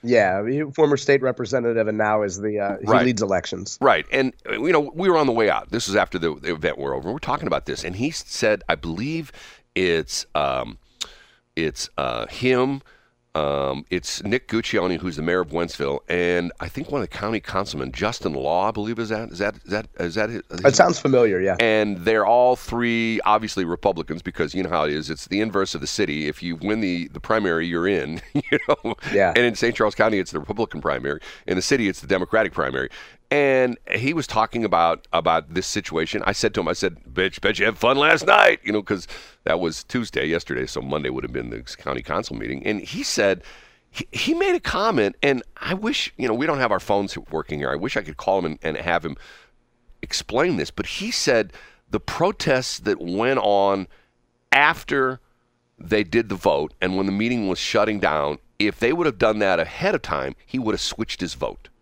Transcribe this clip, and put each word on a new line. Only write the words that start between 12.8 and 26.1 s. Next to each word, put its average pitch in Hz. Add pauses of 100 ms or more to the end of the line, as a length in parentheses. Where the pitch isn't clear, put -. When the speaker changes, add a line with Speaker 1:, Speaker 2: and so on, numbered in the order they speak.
Speaker 2:
um, 71
it's -
Nick -
Guccione, 92
who's 90
the 76
mayor 85
of 80
Wentzville, 73
and 87
I 82
think 139
one 143
of 95
the -
county 107
councilmen, 76
Justin 92
Law, 76
I -
believe, 107
is 110
that, 110
is 87
that, 101 (100)
is -
that, 104 (120)
is 85
that 110
it? 113 (200)
Speaker 1:
It 135
sounds 90
familiar, 117
yeah. 95
Speaker 2:
And 107
they're 104
all 123
three 117
obviously 107
Republicans 85
because 82
you 90
know 85
how 82
it 76
is. 76
It's -
the 98
inverse 98
of 78
the 67
city. 76